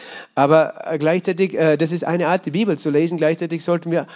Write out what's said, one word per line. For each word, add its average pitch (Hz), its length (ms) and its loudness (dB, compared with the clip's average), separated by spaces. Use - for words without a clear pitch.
Aber, 147 560 2
äh, 165 60 -2
gleichzeitig, 175 580 0
äh, 156 220 4
das 156 160 0
ist 175 120 -4
eine 165 240 0
Art, 180 180 0
die 160 40 -4
Bibel 185 280 0
zu - 100 -4
lesen, 165 300 0
gleichzeitig 165 440 -2
sollten 170 280 -2
wir 165 260 -2